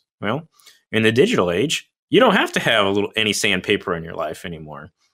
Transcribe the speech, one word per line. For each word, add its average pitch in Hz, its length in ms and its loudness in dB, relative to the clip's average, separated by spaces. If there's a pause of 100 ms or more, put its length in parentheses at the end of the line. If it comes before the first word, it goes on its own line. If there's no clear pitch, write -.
(220)
Well, 131 260 -6 (440)
in 110 120 2
the 110 80 4
digital 123 400 2
age, 113 380 -2 (200)
you 165 100 4
don't 226 160 4
have 294 180 0
to - 60 -2
have 113 260 2
a 98 40 2
little, 101 260 0
any 107 180 0
sandpaper 98 640 -2
in 82 80 -8
your 82 120 -12
life 80 300 -8
anymore. 76 460 -14 (220)